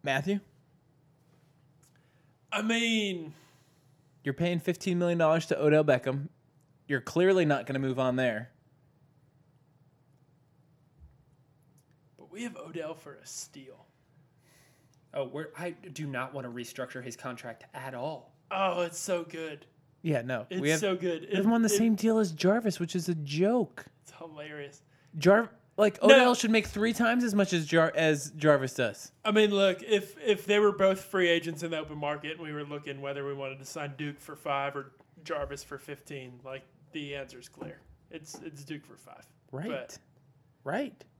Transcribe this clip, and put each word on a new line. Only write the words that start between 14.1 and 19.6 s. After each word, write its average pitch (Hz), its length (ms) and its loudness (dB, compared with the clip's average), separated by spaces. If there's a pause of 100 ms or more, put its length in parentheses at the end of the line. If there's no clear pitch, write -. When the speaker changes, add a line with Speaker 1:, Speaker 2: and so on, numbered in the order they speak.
Speaker 3:
Oh, 139 120 -4
we're, 143 220 -10 (100)
I 175 140 -8
do 156 360 -12
not 131 260 -6
wanna 127 160 -8
restructure 123 540 -10
his 123 120 -12
contract 120 580 -12
at 131 200 -12
all. 131 400 -10 (180)
Speaker 2:
Oh, 190 300 0
it's 165 180 -4
so 175 240 -2
good. 160 420 -12 (360)